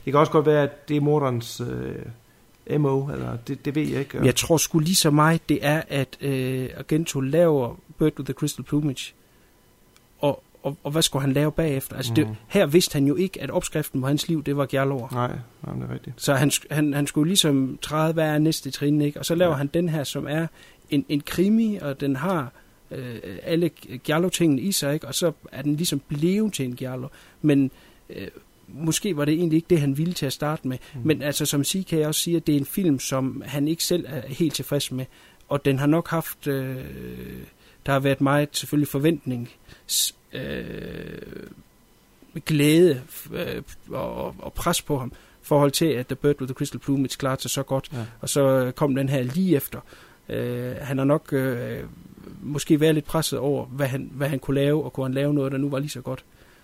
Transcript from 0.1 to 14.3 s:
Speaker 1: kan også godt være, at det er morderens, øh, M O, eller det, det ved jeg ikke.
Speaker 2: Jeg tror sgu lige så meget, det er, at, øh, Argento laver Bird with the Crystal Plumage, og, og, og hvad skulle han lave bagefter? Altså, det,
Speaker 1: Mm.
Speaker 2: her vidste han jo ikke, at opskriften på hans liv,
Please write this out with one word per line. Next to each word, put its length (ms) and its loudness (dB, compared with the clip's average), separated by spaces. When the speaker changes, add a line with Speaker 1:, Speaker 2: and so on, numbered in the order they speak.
Speaker 1:
kan 20 4
også 160 4
godt 140 4
være, 180 6
at 260 -6
det 80 0
er 40 2
morderens, 600 0
øh, 120 0
M 60 2
O, 220 0
eller 300 -6
det, 180 -8
det 100 -2
ved 120 0
jeg 120 -2
ikke. 260 -2
Speaker 2:
Jeg 100 6
tror 220 2
sgu 220 2
lige 160 2
så 160 4
meget, 380 4
det 120 2
er, 280 2
at, 320 -4
øh, 560 -2
Argento 420 -2
laver 560 4
Bird 200 4
with 80 -6
the 80 -6
Crystal 320 -4
Plumage, 480 -2
og, 240 0
og, 200 -4
og 80 -4
hvad 100 2
skulle 200 0
han 120 2
lave 180 2
bagefter? 440 -2
Altså, 200 -4
det, 120 4
Speaker 1:
Mm. 80 -8
Speaker 2:
her 180 4
vidste 280 4
han 140 4
jo 80 4
ikke, 260 -2
at 100 -6
opskriften 500 -4
på 60 -2
hans 200 0
liv, 160 0